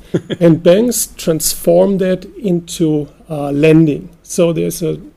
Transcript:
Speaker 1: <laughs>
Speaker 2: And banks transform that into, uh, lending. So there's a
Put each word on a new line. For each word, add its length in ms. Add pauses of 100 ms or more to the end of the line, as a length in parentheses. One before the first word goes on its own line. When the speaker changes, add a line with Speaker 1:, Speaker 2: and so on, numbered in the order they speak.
(180)
Speaker 1:
<laughs> 240
Speaker 2:
And 200
banks 540
transform 840
that 260 (120)
into, 680 (220)
uh, 220
lending. 580 (140)
So 280
there's 320
a 160 (180)